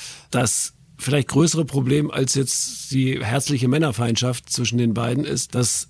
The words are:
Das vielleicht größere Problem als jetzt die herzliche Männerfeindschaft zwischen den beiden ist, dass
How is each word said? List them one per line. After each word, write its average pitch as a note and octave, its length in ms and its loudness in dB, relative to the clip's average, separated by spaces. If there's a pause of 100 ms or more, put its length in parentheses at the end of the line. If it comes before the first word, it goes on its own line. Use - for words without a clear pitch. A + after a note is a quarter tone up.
(300)
Das - 440 0 (240)
vielleicht C3+ 300 0
größere D#3+ 360 4
Problem C3+ 480 0
als C3+ 240 0
jetzt - 560 -4
die C3 280 0
herzliche C3 460 0
Männerfeindschaft B2 840 0
zwischen A#2+ 280 0
den A#2 160 2
beiden A#2+ 300 -2
ist, C#3+ 320 -4
dass - 340 0